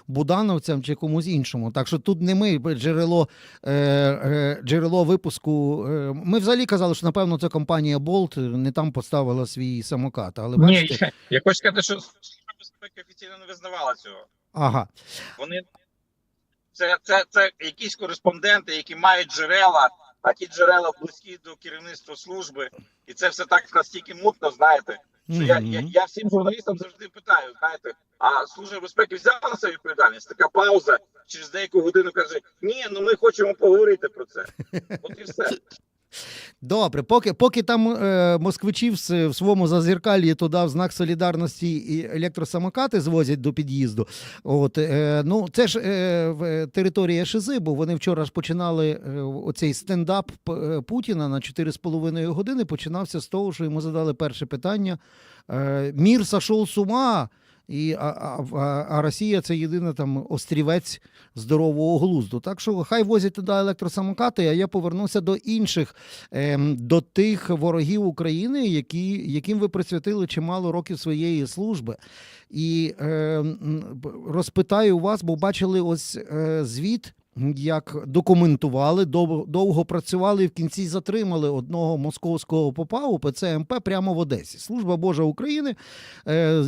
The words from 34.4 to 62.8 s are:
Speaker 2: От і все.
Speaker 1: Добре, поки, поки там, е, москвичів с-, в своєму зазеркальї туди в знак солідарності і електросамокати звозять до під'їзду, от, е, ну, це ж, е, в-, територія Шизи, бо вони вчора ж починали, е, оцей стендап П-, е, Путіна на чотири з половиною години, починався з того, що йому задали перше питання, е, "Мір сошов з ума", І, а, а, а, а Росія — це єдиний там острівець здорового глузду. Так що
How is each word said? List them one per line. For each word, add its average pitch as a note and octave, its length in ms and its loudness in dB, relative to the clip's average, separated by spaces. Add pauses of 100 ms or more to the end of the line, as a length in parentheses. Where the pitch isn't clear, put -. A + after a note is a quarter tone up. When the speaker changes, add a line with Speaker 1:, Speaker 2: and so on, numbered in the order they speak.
Speaker 2:
От - 180 -14
і G#3 40 -18
все. G#3+ 260 -4 (1120)
Speaker 1:
Добре, C#3+ 420 0
поки, A3+ 300 2
поки A#3+ 300 4
там, A3+ 240 4 (160)
е, F3+ 340 4
москвичів G3 600 0
с-, E3+ 280 0
в C#3 80 -2
своєму F#3+ 320 4
зазеркальї E3+ 680 4
туди E3+ 280 2
в E3 60 2
знак F3+ 240 -2
солідарності E3+ 840 -2
і D#3 300 -4 (120)
електросамокати F3 840 -2
звозять D3 400 2
до C#3 120 0
під'їзду, C3 540 -2 (360)
от, C#3 340 2
е, D3+ 480 2
ну, F#3+ 280 0
це A#3 140 4
ж, A3+ 120 -2
е, F3+ 500 0
в-, D#3+ 380 -4
територія F3+ 580 0
Шизи, A3 340 -2
бо D#3 140 0
вони D#3+ 220 0
вчора D#3 300 -2
ж - 60 -8
починали, E3 600 0
е, C#3+ 300 -8
оцей C#3 520 -4
стендап F#3 580 -2 (120)
П-, E3+ 100 -6
е, D#3+ 280 -4
Путіна F#3+ 480 -4
на C3+ 120 -2
чотири D#3 300 -4
з - 60 -12
половиною E3 560 -4
години, G#3+ 320 -2
починався D#3+ 540 -6
з - 80 -10
того, F#3+ 260 -4
що E3 100 -6
йому D#3 180 -2
задали D#3+ 320 -2
перше C#3+ 320 -6
питання, F3+ 520 -4 (520)
е, C#3 460 -2
"Мір G3+ 320 6
сошов G#3+ 420 2
з - 80 -6
ума", G#3 520 2 (380)
І, D3+ 260 -2
а, - 120 -4
а, C#3 400 -6 (100)
а, C#3+ 340 -2
а D3+ 120 2
Росія — G3 400 0
це E3+ 160 -2
єдиний E3 360 -2
там C#3 360 -2
острівець D#3 720 -2 (340)
здорового D3+ 640 2
глузду. B2+ 400 0
Так F#3 220 -8
що F#3+ 220 -2